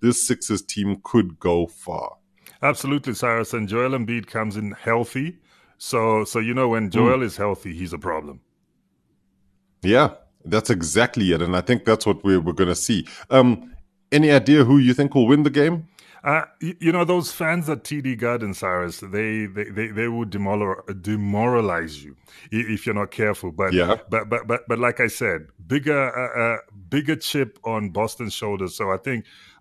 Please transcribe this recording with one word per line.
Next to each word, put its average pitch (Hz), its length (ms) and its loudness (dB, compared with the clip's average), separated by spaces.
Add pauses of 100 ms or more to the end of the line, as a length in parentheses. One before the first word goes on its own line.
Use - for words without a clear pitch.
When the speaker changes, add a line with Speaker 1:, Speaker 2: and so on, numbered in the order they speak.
Speaker 1:
this 120 240 2
Sixers - 380 -2
team 101 400 -4
could 90 360 0
go 87 280 2
far. - 500 -12 (440)
Speaker 2:
Absolutely, 139 520 -2
Cyrus. 113 400 -2
And 110 160 -4
Joel 123 220 0
Embiid 117 360 -4
comes 107 300 -6
in 104 140 -6
healthy. 120 680 -4 (400)
So, 110 480 0
so 117 140 -4
you 113 140 -2
know, 127 160 2
when 113 200 0
Speaker 1:
Mm. 87 40 -8
Speaker 2:
Joel 120 280 4
is 110 160 -6
healthy, 101 360 -4
he's 82 200 -8
a 82 60 -10
problem. 73 420 -8 (1400)
Speaker 1:
Yeah, 120 320 6 (280)
that's 107 260 0
exactly 95 640 2
it. 82 100 2
And 87 140 0
I 90 60 2
think 120 240 0
that's 113 200 2
what 98 180 0
we're, 95 160 4
we're 82 140 -2
gonna 87 220 2
see. 101 320 -2 (220)
Um, 127 440 4 (380)
any 151 200 6
idea 143 320 8
who 127 140 8
you 127 160 6
think 139 200 0
will 123 140 6
win 143 160 6
the 143 80 6
game? 160 360 0 (360)
Speaker 2:
Uh, 151 200 0 (160)
y-, 170 200 -8
you 165 120 2
know, 175 140 2
those 175 260 0
fans 165 380 -2
at 143 140 -4
T 147 180 -8
D 131 140 -4
Garden, 113 400 -4
Cyrus, 90 440 -4
they, 107 460 -4
they, 101 200 -8
they, 104 240 -6
they 107 180 -4
would 117 240 -6
demolor-, 98 520 -4 (200)
demoralize 101 1000 -2
you 71 120 -20 (360)
i-, 113 220 -4
if 101 120 -6
you're 110 100 -2
not 101 160 -4
careful. 104 400 -2
But, 92 220 -2
Speaker 1:
Yeah. 90 240 2 (120)
Speaker 2:
but, 107 200 -2
but, 113 180 -4
but, 117 200 -2
but 113 120 -2
like 120 200 0
I 120 80 2
said, 90 400 -4 (200)
bigger, 135 500 0
uh, 120 380 -2
uh, - 20 -10 (320)
bigger 147 260 0
chip - 480 -4
on 107 280 -4
Boston's 104 420 -4
shoulders. 98 420 -6
So 98 160 -2
I 95 60 0
think, 120 280 -6 (360)